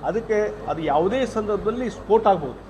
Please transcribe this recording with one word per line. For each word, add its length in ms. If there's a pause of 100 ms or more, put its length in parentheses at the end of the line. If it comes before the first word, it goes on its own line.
ಅದಕ್ಕೆ 320 (320)
ಅದು 100 (120)
ಯಾವುದೇ 260 (160)
ಸಂದರ್ಭದಲ್ಲಿ 500 (140)
ಸ್ಫೋಟ 320
ಆಗ್ಬೋದು. 280 (100)